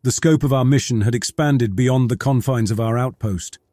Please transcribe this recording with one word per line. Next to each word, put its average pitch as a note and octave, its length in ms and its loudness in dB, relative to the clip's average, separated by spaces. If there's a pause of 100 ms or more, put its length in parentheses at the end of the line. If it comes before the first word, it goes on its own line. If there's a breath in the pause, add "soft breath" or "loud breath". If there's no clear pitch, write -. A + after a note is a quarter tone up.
The B2+ 80 0
scope D#3+ 320 2
of C3+ 80 0
our C3 120 2
mission B2+ 360 2
had A#2 160 0
expanded B2 580 -2
beyond B2+ 380 2
the - 40 -2
confines B2 540 0
of G#2+ 80 -2
our A2+ 180 -2
outpost. A2 640 -6 (140)